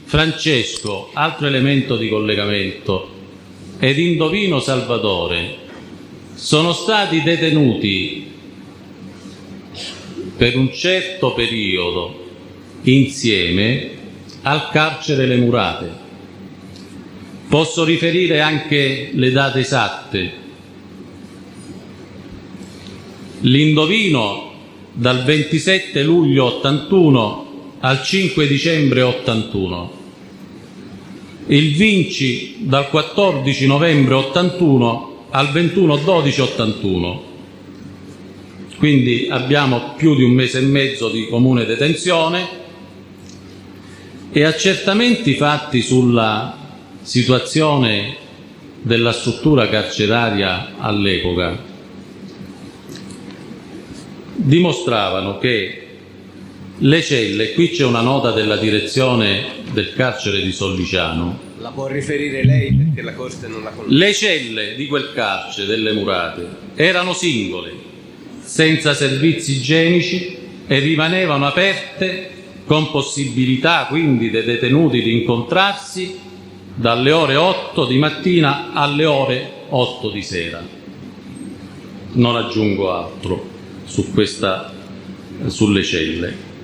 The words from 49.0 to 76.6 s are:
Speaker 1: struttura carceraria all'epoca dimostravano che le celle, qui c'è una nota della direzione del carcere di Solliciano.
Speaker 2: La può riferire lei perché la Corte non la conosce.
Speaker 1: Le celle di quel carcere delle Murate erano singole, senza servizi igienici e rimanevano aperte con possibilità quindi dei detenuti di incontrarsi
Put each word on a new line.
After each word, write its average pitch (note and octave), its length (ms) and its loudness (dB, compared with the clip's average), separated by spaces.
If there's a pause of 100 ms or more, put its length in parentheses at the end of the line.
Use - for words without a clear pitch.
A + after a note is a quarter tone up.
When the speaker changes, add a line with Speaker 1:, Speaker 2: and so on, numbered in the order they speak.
Speaker 1:
struttura A#2+ 560 2
carceraria G#2 1080 0
all'epoca F2+ 920 -2 (2750)
dimostravano A2 1040 2
che A2 400 -2 (1000)
le D3+ 240 4
celle, A2 500 0
qui E3+ 180 4
c'è C#3 140 0
una A#2+ 160 2
nota B2 320 2
della G#2+ 240 2
direzione G#2+ 1040 0 (120)
del - 200 -2
carcere G#2+ 500 -2
di F#2 80 -2
Solliciano. F2+ 880 -2 (220)
Speaker 2:
La A#2 100 -12
può C3+ 160 -8
riferire C#3 580 -4
lei B2+ 280 4
perché C3+ 300 2
la A2+ 120 -8
Corte B2 320 -12
non A2 160 -10
la A2 80 -10
conosce. A2 240 -2
Speaker 1:
Le G3 200 4
celle A#2 600 -2
di C#3+ 120 -6
quel C#3 280 -4
carcere G2+ 520 -4
delle A2 260 0
Murate F2 560 -2 (260)
erano F3+ 380 2
singole, F#2+ 600 -2 (720)
senza D#3 520 2
servizi C#3 640 2
igienici E3 800 2 (300)
e C3+ 120 2
rimanevano D#3 680 2
aperte F#3 840 -2 (360)
con D3+ 240 2
possibilità C3 1000 0
quindi C3 420 2
dei A2 140 0
detenuti B2 580 2
di A2+ 100 2
incontrarsi E3+ 1080 0 (560)